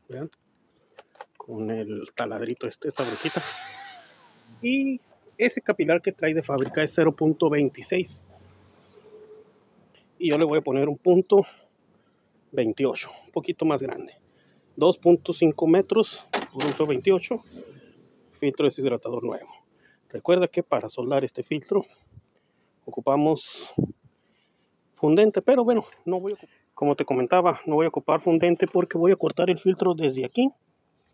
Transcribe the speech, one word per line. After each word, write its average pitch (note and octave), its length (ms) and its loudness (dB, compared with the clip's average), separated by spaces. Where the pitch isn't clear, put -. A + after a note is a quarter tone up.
vean, C3 240 -12
con A2 320 -10
el A2 360 -8
taladrito A2 520 -8
este, - 200 -10
esta C#3 160 -6
brujita. B2 380 -6
Y C4 400 -2
ese - 240 -2
capilar D#3+ 400 0
que D#3 120 -4
trae D#3+ 200 -2
de D#3+ 80 -2
fábrica C#3 400 -4
es D#3 120 -2
cero D#3+ 220 4
punto D#3 340 2
veintiséis. D3 720 -2
Y F3 120 -2
yo D3 80 2
le D#3+ 80 4
voy D3+ 140 2
a - 20 -8
poner C#3 260 0
un D3 100 -4
punto F#3 480 4
veintiocho, B2 600 -2
un - 60 -20
poquito D#3+ 340 -4
más C#3+ 160 0
grande. - 340 -12
Dos E3+ 220 4
punto F3 360 4
cinco D#3+ 340 2
metros G3 640 2
por - 320 -6
punto D3 240 -2
veintiocho. F#3+ 560 0
Filtro C#3+ 260 0
deshidratador A#2+ 580 -2
nuevo. A2 260 -8
Recuerda F3 380 0
que - 160 -4
para A2+ 240 -2
soldar C3+ 380 -2
este B2 180 -8
filtro D#3 420 -4
ocupamos C#3+ 880 -2
fundente, F#3 460 4
pero B3+ 220 4
bueno, A3+ 220 0
no F3+ 140 -2
voy G3 140 -8
a - 20 -10
ocup-, - 140 -20
como C#3+ 220 0
te D3 80 -2
comentaba, D3 640 2
no D#3 100 -2
voy D#3+ 100 4
a D#3+ 40 2
ocupar D#3 320 -2
fundente F3 460 2
porque F3 300 0
voy F3 140 4
a F#3 40 6
cortar F3 340 -2
el F3+ 100 0
filtro F#3 360 2
desde C3 280 -2
aquí B3 260 0